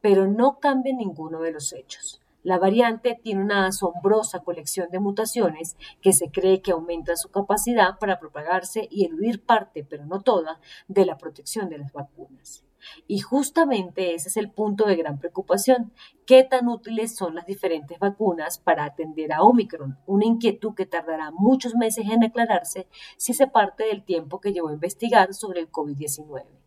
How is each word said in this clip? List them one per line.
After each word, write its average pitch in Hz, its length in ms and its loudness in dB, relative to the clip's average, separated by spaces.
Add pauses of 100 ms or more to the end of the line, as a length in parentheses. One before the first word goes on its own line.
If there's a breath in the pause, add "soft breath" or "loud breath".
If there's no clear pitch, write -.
pero 190 240 6
no 240 320 2
cambia 269 360 0
ninguno 160 460 -8
de 165 120 -4
los 151 200 -10
hechos. - 480 -16 (220)
La 185 160 0
variante 220 640 2
tiene 196 200 -4
una 202 240 2
asombrosa 190 760 0
colección 170 500 -6
de 185 100 -6
mutaciones 202 760 -2 (260 loud breath)
que 190 100 6
se 160 180 0
cree 190 300 2
que 190 120 -2
aumentan 170 440 -4
su - 140 -8
capacidad 202 680 2
para 196 200 -2
propagarse 165 720 -6
y 202 160 0
eludir 196 380 -4
parte, 165 440 0
pero 147 160 -14
no 180 160 -8
toda, 165 400 0 (260 loud breath)
de 190 200 4
la 160 100 -4
protección 180 540 -10
de 151 80 -14
las 139 140 -12
vacunas. - 680 -18 (460 loud breath)
Y 202 100 -2
justamente 214 960 0
ese 170 140 -8
es - 80 -6
el 208 160 -4
punto 208 320 0
de 202 100 4
gran 151 240 -4
preocupación. 196 760 0 (320 loud breath)
¿Qué 262 200 10
tan 254 240 0
útiles 226 480 -6
son 170 180 -6
las 170 100 -10
diferentes 170 540 -6
vacunas 190 600 -2
para 151 260 0
atender 156 480 -8
a 156 100 2
Omicron? 202 640 4
Una 202 200 2
inquietud 220 500 0
que 190 100 -4
tardará 160 460 -6
muchos 233 420 2
meses 220 340 0
en 226 140 4
aclararse 226 640 -2 (300 loud breath)
si - 180 -4
se 262 140 4
parte 220 380 0
del 202 180 -4
tiempo 165 360 -6
que 202 120 -4
llevó 170 160 -4
a 151 60 -6
investigar 196 600 2
sobre 190 240 -8
el 165 100 -8
covid 147 280 -6
diecinueve. 147 720 -12